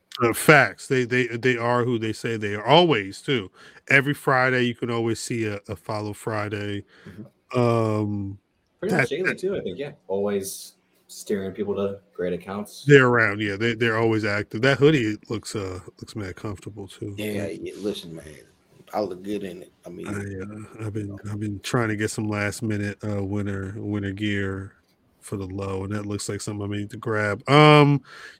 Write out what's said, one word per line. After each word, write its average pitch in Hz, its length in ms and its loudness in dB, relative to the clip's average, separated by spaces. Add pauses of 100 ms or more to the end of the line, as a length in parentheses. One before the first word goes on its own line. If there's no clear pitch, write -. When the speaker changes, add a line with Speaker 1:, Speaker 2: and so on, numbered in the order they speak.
(200)
Speaker 1:
Uh, 113 120 4
facts. 131 560 4
They, 127 160 2
they, 123 240 2
they 120 280 0
are 120 280 2
who 120 140 0
they 110 140 -2
say 117 240 -4
they 104 180 -4
are. 104 120 -6
Always, 127 560 4
too. 113 280 -2 (380)
Every 139 260 4
Friday, 127 480 2
you 120 120 0
can 117 160 -6
always 117 300 -2
see 113 260 -4
a, 101 220 -6
a - 80 -8
Follow 104 360 -6
Friday. 104 720 -6 (240)
Speaker 2:
Mm-hmm. 107 500 -8
Speaker 1:
Um, 107 800 2 (420)
Speaker 3:
Pretty 185 160 -2
much 135 140 2
Speaker 1:
that 131 60 -4
Speaker 3:
daily, 127 200 -2
too, 185 200 -4
I - 40 -6
think, 90 180 -8
yeah. 147 140 -10 (160)
Always 98 640 -4 (320)
steering 95 460 -6
people 101 220 -6
to 98 260 -4 (120)
great 90 200 -4
accounts. 98 540 -10
Speaker 1:
They're 139 200 10
around, 110 340 2
yeah. 101 160 -2
They, 117 180 0
they're 113 240 0
always 110 260 2
active. 104 380 -4
That 135 160 4
hoodie 127 380 4 (120)
looks, 110 280 -8
uh, 95 240 -8 (200)
looks - 160 -16
mad 95 200 -8
comfortable, 104 520 -10
too. 104 280 -10
Speaker 2:
Yeah, 104 300 -4
yeah, 85 320 -10
listen, 90 360 -6
man. 76 120 -14 (680)
I 104 80 -2
look 92 220 -6
good 101 220 -6
in 90 180 -12
it. - 100 -20 (140)
I - 20 -16
mean, 87 200 -12
Speaker 1:
I, 101 720 -10
uh, 110 40 -8
I've 104 60 -8
been, 101 240 -8 (140)
I've 104 100 -8
been 104 200 -6
trying 117 280 0
to 107 80 -2
get 107 140 -2
some 107 180 -4
last 104 340 -2
minute, 104 420 -4
uh, 101 200 -2
winter, 98 520 -4
winter 104 340 -4
gear 98 640 -4 (460)
for - 160 -10
the 95 100 -8
low, 98 380 -6
and 98 80 -6
that 104 140 -4
looks 101 220 -6
like 104 120 -6
something 104 320 -6
I 104 60 -4
need 104 120 -8
to - 60 -14
grab. 107 520 -2
Um, 147 540 10 (380)